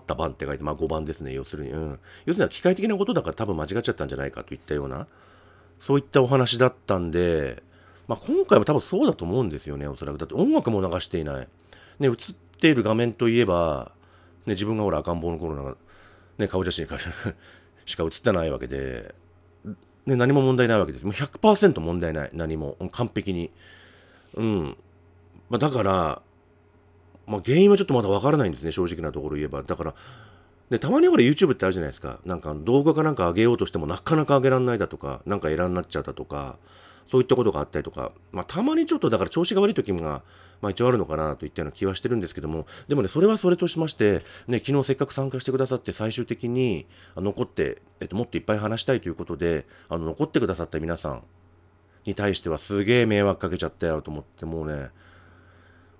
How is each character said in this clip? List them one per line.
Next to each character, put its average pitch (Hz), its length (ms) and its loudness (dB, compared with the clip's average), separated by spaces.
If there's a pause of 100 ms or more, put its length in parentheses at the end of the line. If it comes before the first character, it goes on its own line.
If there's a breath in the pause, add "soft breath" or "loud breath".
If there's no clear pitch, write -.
た 76 100 -4
番 80 160 -4
っ - 20 -14
て - 120 -8
書 71 80 -6
い 67 40 -6
て、 73 60 -10
ま 76 100 -4
あ、 - 20 -4
五 78 120 -4
番 78 180 -4
で 76 80 -6
す - 80 -12
ね、 65 120 -10
要 67 120 -8
す - 100 -12
る 73 80 -10
に。 62 80 -10
う 73 60 -8
ん。 78 220 -8 (260 loud breath)
要 160 80 -2
す - 60 -2
る 110 60 4
に - 60 -4
機 - 100 -14
械 185 140 4
的 196 140 -2
な 208 80 0
こ 202 80 0
と 226 80 -2
だ 170 80 0
か 82 80 -6
ら 80 40 -8
多 - 120 -4
分 190 100 -2
間 76 80 -4
違 76 40 -6
っ 107 140 -4
ち - 80 -2
ゃ - 40 -2
っ - 20 -2
た - 80 -6
ん 65 60 -6
じ 67 60 -6
ゃ - 20 -8
な 69 80 -4
い 67 60 -6
か - 120 -14
と - 100 -14
い 67 40 -12
っ - 20 -20
た - 140 -8
よ 71 120 -2
う 67 40 -8
な、 71 180 -10 (720 soft breath)
そ - 140 0
う 139 60 4
い - 20 0
っ - 20 -16
た - 180 4
お 123 60 4
話 127 320 2
だ 127 80 6
っ - 60 2 (120)
た 98 120 0
ん 87 120 -2
で、 80 540 0 (440 soft breath)
ま 117 80 -2
あ、 - 100 -18
今 359 200 2
回 196 140 6
も 175 60 4
多 151 80 2
分 131 80 4
そ 202 200 -2
う 311 40 4
だ 185 80 4
と - 100 -6
思 98 180 0
う - 40 0
ん 87 40 -4
で 71 100 -6
す - 80 -12
よ 71 100 -6
ね、 71 100 -6
お 69 80 -8
そ 71 100 -12
ら 71 60 -6
く。 73 60 -8
だ 82 80 -6
っ - 20 -18
て - 60 -18
音 214 180 4
楽 226 200 2
も 101 100 2
流 90 180 -2
し - 80 -6
て 87 120 -4
い 78 40 -4
な 71 180 -6
い。 - 60 -12 (520 soft breath)
ね、 139 100 4
映 - 20 4
っ 117 40 -2 (440)
て 165 100 6
い 147 60 6
る 113 80 2
画 110 120 2
面 117 180 0
と 120 160 2
い 117 100 4
え 117 60 4
ば、 85 480 0 (520 soft breath)
ね、 113 80 -2
自 95 120 -2
分 110 120 -2
が 107 60 0
ほ 95 80 2
ら 76 80 0
赤 85 140 -4
ん 85 80 -4
坊 85 100 -4
の 82 60 -6
頃 80 180 -6
な 69 60 -8
ん 67 40 -8
か、 65 120 -10 (600 soft breath)
ね、 101 120 0
顔 92 160 -2
写 87 60 -2
真、 80 160 -6
<laughs> - 960 -12
し - 100 -10
か 85 80 -4
写 - 160 -6
っ - 20 -18
て 113 120 2
な 85 100 0
い 80 80 -2
わ 65 80 -4
け 62 80 -10
で、 64 480 -8 (920)
ね、 135 100 2
何 123 160 4
も 143 100 6
問 131 140 4
題 123 120 4
な 113 80 2
い 104 40 4
わ 85 60 2
け 73 80 -10
で 65 60 -14
す。 76 60 -14
も 101 60 -2
う - 20 -8
百 - 260 -8
パ 214 120 6
ー 202 60 6
セ 202 100 6
ン 160 60 6
ト 82 80 -4
問 85 180 -2
題 82 140 -2
な 76 140 -4
い。 - 60 -12
何 80 220 -4
も。 73 220 -8 (160)
完 120 200 -4
璧 98 200 -4
に。 85 180 -6 (840 soft breath)
う 110 80 -4
ん。 95 340 -2 (720)
ま 120 60 -2
あ、 - 20 -2
だ 147 120 2
か 123 140 0
ら、 90 380 0 (1080)
ま 104 120 -4
あ、 - 40 -6
原 131 140 2
因 202 120 10
は 202 60 10
ち 196 60 0
ょ - 20 2
っ - 40 -2
と 127 60 2
ま 123 80 4
だ 101 60 -2
わ 98 140 2
か - 100 4
ら 156 60 4
な 131 80 2
い 90 40 0
ん 78 40 -4
で 67 40 -10
す 69 60 -14
ね、 82 80 -4
正 90 140 0
直 82 160 -4
な 76 100 -4
と 71 100 -8
こ 73 80 -6
ろ 73 60 -4
言 76 100 -4
え - 40 -8
ば。 69 140 -8
だ - 120 -4
か 85 80 -8
ら、 78 120 -6 (720 loud breath)
で、 123 100 0
た 135 100 -2
ま 277 120 4
に 359 60 8
ほ 339 100 6
ら 123 60 8
YouTube 147 300 4
っ - 20 4
て 95 100 -2
あ - 20 4
る 92 60 2
じ 90 60 -2
ゃ - 20 -2
な 73 60 -4
い - 20 -6
で 65 40 -10
す - 80 -18
か。 64 240 -10
な 90 100 -4
ん 82 60 -10
か 76 140 -6
動 117 280 2
画 160 100 4
か 156 100 2
な 156 80 2
ん 135 40 -2
か 90 120 2
上 85 60 0
げ 101 100 2
よ 120 100 6
う 117 40 0
と 98 80 0
し - 60 -10
て 101 60 -6
も 78 80 -2
な 85 120 -4
か - 180 0
な 151 100 2
か 143 120 4
上 123 60 4
げ 135 60 6
ら 131 80 4
ん 127 80 2
な 123 80 2
い 113 40 -2
だ 95 100 -2
と - 100 -12
か、 67 280 -10
な 101 100 -2
ん 95 60 -4
か 80 80 -2
エ 78 80 0
ラ 90 80 0
ー - 20 -2
に 90 80 -2
な 90 60 -2
っ - 40 -8
ち - 120 -8
ゃ - 20 -2
う 71 40 -6
だ 78 100 -8
と - 100 -12
か、 69 340 -10 (540 soft breath)
そ 127 80 6
う - 20 6
い - 40 2
っ - 20 -18
た 127 80 6
こ 123 80 2
と 107 80 4
が 73 80 -4
あ 73 40 -2
っ - 60 -6
た 78 100 -4
り 69 40 -6
と 67 80 -10
か、 64 200 -8 (200)
ま 90 100 -8
あ、 - 40 -8
た 170 160 -4
ま 302 140 0
に 330 100 2
ち - 80 -2
ょ 294 40 0
っ - 20 -4
と 143 100 2
だ 110 80 2
か 95 80 2
ら - 40 -8
調 165 140 0
子 190 120 -2
が 196 60 4
悪 202 100 4
い - 20 -6
時 - 200 -2
が、 78 300 -4 (380 soft breath)
ま 104 80 -2
あ、 - 20 -2
一 113 100 -4
応 123 60 4
あ 127 40 6
る 123 60 2
の 92 80 0
か 78 100 -4
な 78 200 -2
と 78 100 -12
い 73 40 -10
っ - 20 -14
た - 100 -6
よ 76 60 -4
う - 20 -8
な - 20 -10
気 - 140 -4
は 95 100 -2
し - 60 -10
て 113 80 -4
る 123 60 2
ん 110 40 0
で 87 80 -4
す - 80 -14
け - 60 -10
ど 78 60 -8
も、 78 180 -6 (220 loud breath)
で 147 80 0
も 139 60 2
ね、 190 60 0
そ 160 140 0
れ 202 60 6
は 220 100 4
そ 185 120 0
れ 175 80 4
と 180 100 -2
し 160 120 -4
ま 160 80 0
し - 60 -8
て、 101 300 2 (240 loud breath)
ね、 120 180 0
昨 139 120 2
日 135 60 2
せ 135 100 0
っ - 20 2
か 139 100 -2
く - 80 -16
参 135 160 -2
加 131 100 -6
し - 40 -10
て 131 80 -2
く 131 60 0
だ 131 100 2
さ 127 80 -2
っ 120 40 -4
て、 - 140 -8
最 110 180 -4
終 117 140 -4
的 120 240 -6
に、 120 380 0 (280 soft breath)
あ、 90 60 -6
残 101 220 -2
っ - 40 -4
て、 - 340 -4 (180)
え - 60 -8
っ - 20 -12
と、 92 80 -8
も 117 80 -2
っ - 40 -6
と - 100 -8
い - 40 -2
っ - 20 -20
ぱ 107 120 0
い - 20 -4
話 107 240 -4
し - 40 -4
た 135 80 2
い 123 80 0
と 90 80 -8
い - 20 -6
う 80 40 -6
こ 87 100 -10
と 85 120 -6
で、 85 280 -2 (240 soft breath)
あ 85 80 -4
の、 82 80 -4
残 80 200 -2
っ - 40 -14
て - 100 0
く 120 80 2
だ 90 80 -2
さ 85 80 -6
っ 80 40 -6
た 78 120 -6
皆 82 180 -4
さ 73 140 -8
ん 58 120 -12 (800 soft breath)
に 101 100 -6
対 101 200 0
し - 60 -8
て 87 80 -6
は 78 80 -2
す 101 260 -4
げ 120 180 4
え 117 40 4
迷 104 180 4
惑 98 160 2
か 92 100 -4
け 87 80 -2
ち 87 60 -4
ゃ 80 40 -2
っ - 40 -4
た - 160 -4
よ 78 140 -2
と 80 100 -12
思 76 100 -8
っ - 20 -20
て、 - 220 -16
も 80 180 -6
う 76 40 -6
ね、 71 220 -8 (1120 soft breath)